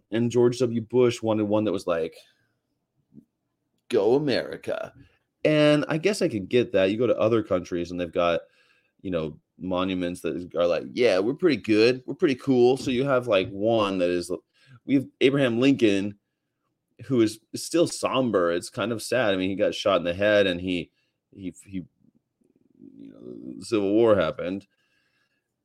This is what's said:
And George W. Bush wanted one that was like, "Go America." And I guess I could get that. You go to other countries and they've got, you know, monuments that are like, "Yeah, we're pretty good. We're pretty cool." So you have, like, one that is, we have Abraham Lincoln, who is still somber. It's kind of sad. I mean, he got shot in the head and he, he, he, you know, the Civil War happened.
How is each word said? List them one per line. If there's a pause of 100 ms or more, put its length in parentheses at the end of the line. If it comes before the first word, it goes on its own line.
(120)
And
George
W.
Bush
wanted
one
that
was
like, (1700)
"Go
America." (520)
And
I
guess
I
could
get
that.
You
go
to
other
countries
and
they've
got, (580)
you
know, (200)
monuments
that
are
like,
"Yeah,
we're
pretty
good.
We're
pretty
cool."
So
you
have,
like,
one
that
is, (540)
we
have (140)
Abraham
Lincoln, (920)
who
is (140)
still
somber.
It's
kind
of
sad.
I
mean,
he
got
shot
in
the
head
and
he, (440)
he, (120)
he, (1120)
you
know,
the
Civil
War
happened. (1000)